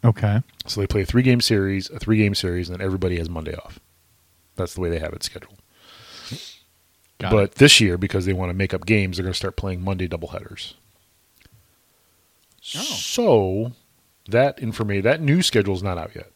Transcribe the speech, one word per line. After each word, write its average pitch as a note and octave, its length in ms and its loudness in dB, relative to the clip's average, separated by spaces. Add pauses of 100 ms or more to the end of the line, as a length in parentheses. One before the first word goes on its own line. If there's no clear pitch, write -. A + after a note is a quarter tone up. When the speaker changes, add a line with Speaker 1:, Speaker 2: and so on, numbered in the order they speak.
Speaker 1:
Okay. A2 380 4 (260)
Speaker 2:
So - 140 -4
they G2 60 -2
play G2+ 160 0
a - 20 -2
three-game B2 340 4
series, G2 500 0
a - 100 -14
three-game G#2+ 360 2
series, F2 340 -4
and F2+ 80 -10
then G2 80 -6
everybody F#2 320 -2
has E2 120 -4
Monday D#2+ 260 -8
off. - 240 -18 (760)
That's F2+ 160 -6
the F#2 80 -6
way F2 80 -2
they E2 100 -2
have D#2 140 -8
it - 100 -12
scheduled. - 340 -14 (1600)
Speaker 1:
Got F#2+ 120 -2
Speaker 2:
But G#2 120 6
Speaker 1:
it. G2 120 -4
Speaker 2:
this - 240 8
year, F#2 180 2
because F#2+ 280 -2
they G2 80 0
wanna F2+ 200 -2
make F#2+ 200 -2
up F2+ 120 -6
games, F#2+ 300 0
they're F2+ 80 -4
gonna F#2 100 -4
start - 220 -6
playing F#2 260 -6
Monday F#2 280 -4
doubleheaders. - 640 -12 (2000)
Speaker 1:
Oh. D#3 60 -10
Speaker 2:
So B2 920 2 (580)
that C3 280 2
informa-, G2+ 460 -4
that C#3+ 180 2
new D#3 200 4
schedule's G2 420 0
not F#2 140 -4
out D#2+ 180 -8
yet. - 200 -18